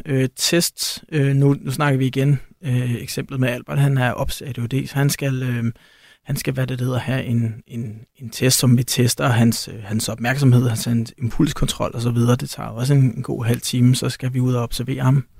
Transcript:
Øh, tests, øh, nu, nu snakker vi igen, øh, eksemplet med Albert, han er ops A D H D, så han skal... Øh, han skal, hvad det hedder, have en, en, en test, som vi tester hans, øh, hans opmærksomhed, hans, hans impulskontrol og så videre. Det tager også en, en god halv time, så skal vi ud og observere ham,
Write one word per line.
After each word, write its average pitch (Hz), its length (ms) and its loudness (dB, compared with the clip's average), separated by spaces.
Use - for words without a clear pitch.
Øh, 131 300 0
tests, - 760 -2
øh, 139 240 2
nu, 139 260 6
nu 139 100 -6
snakker 143 260 0
vi 131 100 2
igen, 135 320 2
øh, 123 320 -2
eksemplet 131 440 -6
med 127 100 2
Albert, 123 300 -4
han 139 180 4
er 123 140 2
ops - 300 -4
A 139 100 -10
D 117 60 -12
H 117 80 -4
D, 131 220 -2
så - 80 -10
han 139 140 4
skal... 131 340 -2
Øh, 120 280 -2
han 135 120 -6
skal, 135 180 -4
hvad 131 140 -2
det 127 140 -6
hedder, 127 180 -2
have 127 240 -2
en, 117 320 0
en, 110 320 -10
en 123 120 -12
test, 127 300 0
som 127 180 6
vi 123 60 0
tester 127 440 0
hans, 117 400 2
øh, 101 160 -12
hans 107 260 -4
opmærksomhed, 123 580 4
hans, 113 180 -2
hans 117 320 -2
impulskontrol - 760 -2
og 113 80 -6
så 120 100 0
videre. 120 240 4
Det - 140 -4
tager 110 200 -10
også 120 240 -2
en, 135 240 4
en 123 60 -4
god - 220 -4
halv 120 160 0
time, 127 340 4
så 131 140 -2
skal 127 240 -6
vi 131 60 -2
ud 127 140 2
og 120 100 0
observere 131 400 -6
ham, 131 200 4